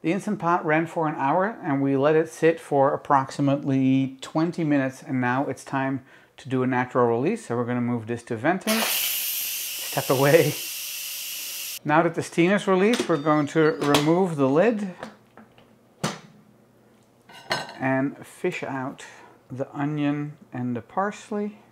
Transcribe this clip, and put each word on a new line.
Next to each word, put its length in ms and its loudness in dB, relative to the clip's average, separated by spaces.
The 60 0
Instant 260 -2
Pot 260 0
ran 220 2
for 220 -2
an 80 -4
hour 480 0
and 180 0
we 140 2
let 180 4
it 140 4
sit 320 2
for 340 2
approximately 1300 2
twenty 420 -2
minutes, 400 0
and 180 -2
now 280 0
it's 160 -8
time 400 -4
to 120 -16
do 140 0
a 60 2
natural 400 2
release. 380 0
So 100 -2
we're 80 0
gonna 160 -2
move 260 -2
this 160 -6
to 140 -6
venting. 420 -2
Step 1300 -4
away. 460 6
Now 180 4
that 120 0
the 80 -4
steam 300 2
is 160 0
released, 400 2
we're 80 2
going 320 2
to 320 4
remove 560 4
the 120 4
lid 460 2
and 440 0
fish 380 -6
out 420 -8
the 160 -6
onion 600 -2
and 240 -4
the 60 -6
parsley 760 -6